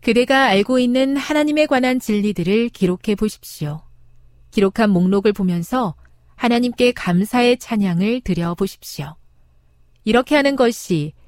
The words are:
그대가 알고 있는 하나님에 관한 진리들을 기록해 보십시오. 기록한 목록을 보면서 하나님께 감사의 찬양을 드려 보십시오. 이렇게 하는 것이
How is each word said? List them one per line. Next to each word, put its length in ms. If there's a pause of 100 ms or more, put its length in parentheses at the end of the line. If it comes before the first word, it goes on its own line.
그대가 460
알고 320
있는 380
하나님에 500
관한 340
진리들을 720
기록해 460
보십시오. 680 (680)
기록한 400
목록을 420
보면서 640 (420)
하나님께 560
감사의 680
찬양을 640
드려 320
보십시오. 640 (880)
이렇게 320
하는 200
것이 560 (160)